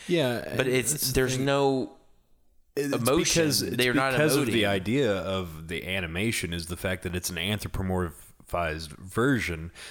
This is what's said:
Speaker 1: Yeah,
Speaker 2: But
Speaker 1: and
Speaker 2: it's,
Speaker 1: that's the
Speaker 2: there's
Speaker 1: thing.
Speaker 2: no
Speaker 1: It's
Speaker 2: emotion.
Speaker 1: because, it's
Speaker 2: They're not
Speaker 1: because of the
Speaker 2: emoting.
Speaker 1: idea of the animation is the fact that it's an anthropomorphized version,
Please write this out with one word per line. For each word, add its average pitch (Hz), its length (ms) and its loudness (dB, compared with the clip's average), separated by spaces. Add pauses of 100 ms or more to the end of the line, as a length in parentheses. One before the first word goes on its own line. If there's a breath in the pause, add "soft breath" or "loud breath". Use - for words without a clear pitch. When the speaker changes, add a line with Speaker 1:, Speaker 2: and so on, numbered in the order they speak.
Speaker 1:
Yeah, 131 500 0
Speaker 2:
But 131 100 2
Speaker 1:
and 127 100 2
Speaker 2:
it's, 123 160 0
Speaker 1:
that's 151 160 -2
the 131 60 -4
Speaker 2:
there's 131 200 2
Speaker 1:
thing. 131 120 0
Speaker 2:
no 139 500 2 (800)
Speaker 1:
It's 139 180 0
Speaker 2:
emotion. 147 480 2
Speaker 1:
because, 135 200 2
it's 120 140 -2
Speaker 2:
They're 123 160 4
not 135 200 2
Speaker 1:
because 143 240 4
of 143 100 4
the 110 160 2
Speaker 2:
emoting. 101 60 4
Speaker 1:
idea 101 480 2
of 87 500 -4
the 80 180 -6
animation 92 680 -2
is 85 140 -6
the 85 100 -6
fact 92 260 -4
that 87 140 -4
it's 87 120 -4
an 87 100 -6
anthropomorphized 87 1600 -4
version, 92 720 -2 (200 loud breath)